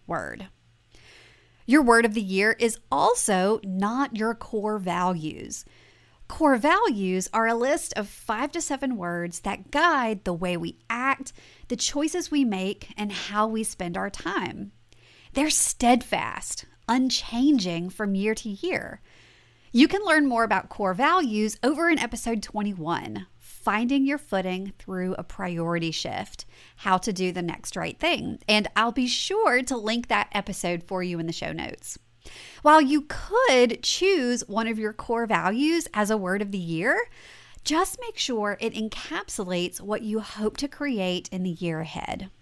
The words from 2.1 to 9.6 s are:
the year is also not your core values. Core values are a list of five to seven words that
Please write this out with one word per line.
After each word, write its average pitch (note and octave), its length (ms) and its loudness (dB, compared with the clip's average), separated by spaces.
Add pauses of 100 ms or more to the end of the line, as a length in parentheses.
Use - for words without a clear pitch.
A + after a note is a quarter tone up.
the A#3 60 0
year G3 380 2
is A3+ 200 0 (120)
also A3 720 4
not G#3+ 540 -2
your A3+ 180 0
core G#3+ 440 -4
values. F3 840 -4 (640)
Core C#4+ 300 4
values G#3+ 800 2
are A3+ 120 2
a A#3 80 2
list C4+ 420 0
of G3+ 120 -4
five A#3+ 440 -6
to E4+ 80 -4
seven C4 360 -4
words F3 440 -4
that G3 300 -6